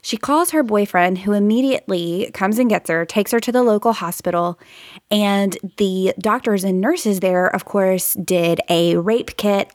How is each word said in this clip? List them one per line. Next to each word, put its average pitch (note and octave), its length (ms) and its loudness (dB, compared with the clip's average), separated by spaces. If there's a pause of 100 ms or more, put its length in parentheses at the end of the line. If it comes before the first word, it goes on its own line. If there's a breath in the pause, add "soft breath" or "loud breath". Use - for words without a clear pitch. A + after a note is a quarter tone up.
She - 160 -6
calls D#4+ 340 0
her D#4 120 2
boyfriend, G3+ 560 2
who G3 140 -2
immediately G3+ 1000 0
comes G#3 260 -2
and B3 120 2
gets F3 180 -2
her, E3 160 0
takes G3 280 -2
her A#3 60 2
to A#3 140 -4
the B3 100 2
local A3+ 300 2
hospital. F3 680 -4 (520 loud breath)
And G3+ 480 0 (180)
the F#3 420 0
doctors G#3 460 0
and F#3 160 0
nurses A3 400 0
there, F3+ 280 2
of - 180 -4
course, F#3+ 480 0
did E3+ 560 0
a E3+ 260 2
rape G#3+ 400 -2
kit G3+ 380 -2